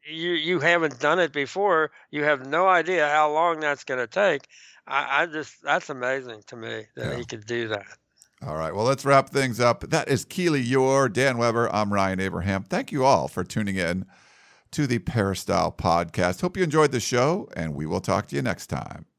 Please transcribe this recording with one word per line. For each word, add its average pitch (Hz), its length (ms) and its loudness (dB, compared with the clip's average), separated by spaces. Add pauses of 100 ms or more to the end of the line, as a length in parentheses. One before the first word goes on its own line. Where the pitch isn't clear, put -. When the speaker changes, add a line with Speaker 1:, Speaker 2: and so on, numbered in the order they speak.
Speaker 1:
you, 160 240 -4
you 165 280 0
haven't 156 400 2
done 151 200 2
it 160 140 2
before. 156 580 0 (200)
You 147 120 -4
have 143 240 2
no 165 200 2
idea 170 420 2
how 151 220 4
long 160 280 0
that's 147 240 -2
gonna 127 240 -4
take. 180 360 0 (440)
I, 139 360 0
I - 40 2
just, 151 360 -10
that's 160 260 -2
amazing 127 580 -6
to - 80 -18
me 113 300 -10 (100)
that 131 160 -8
Speaker 2:
Yeah. 135 60 -8
Speaker 1:
he 120 80 -10
could 113 200 -12
do 117 240 -6
that. 104 160 -6 (600)
Speaker 2:
All 76 100 -8
right. 80 200 -4
Well, 107 100 0
let's 131 200 0
wrap 139 240 4
things 131 300 -2
up. 120 300 4
That 156 180 0
is 135 180 0
Keely 165 360 0
Eure, 131 480 2
Dan 123 280 0
Weber. 117 360 2
I'm 104 180 0
Ryan 95 280 2
Abraham. 95 440 -2
Thank 226 280 -4
you 131 120 0
all 101 240 4
for - 160 -4
tuning 98 340 -4
in 92 280 -2 (680)
to 147 140 -2
the 120 140 0
Peristyle 92 720 0
Podcast. 87 720 0
Hope 185 160 -4
you 190 60 2
enjoyed 151 280 4
the 127 80 -2
show, 135 560 0
and 80 180 -6
we 73 120 -6
will 87 160 -2
talk 98 260 -2
to - 80 -10
you 139 60 0
next 113 260 -4
time. - 380 -8 (140)